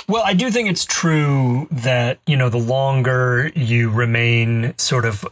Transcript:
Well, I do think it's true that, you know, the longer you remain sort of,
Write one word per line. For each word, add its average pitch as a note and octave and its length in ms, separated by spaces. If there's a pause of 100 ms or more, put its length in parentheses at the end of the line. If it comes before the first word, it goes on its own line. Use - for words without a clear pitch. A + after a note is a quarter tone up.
Well, A3 160
I G3+ 100
do A#3+ 160
think A3+ 200
it's E3+ 140
true C#3+ 840
that, B2 560
you D3+ 100
know, B2+ 140
the A#2+ 80
longer B2+ 960
you A#2 360
remain A#2 880
sort B2 280
of, G#2 260